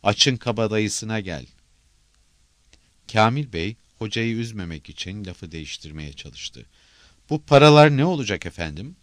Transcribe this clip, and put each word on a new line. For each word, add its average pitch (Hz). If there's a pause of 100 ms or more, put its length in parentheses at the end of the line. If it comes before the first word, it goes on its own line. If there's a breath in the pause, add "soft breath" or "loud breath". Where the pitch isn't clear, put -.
açın 120
kabadayısına 110
gel." 80 (1700)
Kamil 117
Bey, 90 (220)
hocayı 113
üzmemek 101
için 95
lafı 85
değiştirmeye 76
çalıştı. 64 (640 soft breath)
"Bu 151
paralar 147
ne 135
olacak 120
efendim?" 85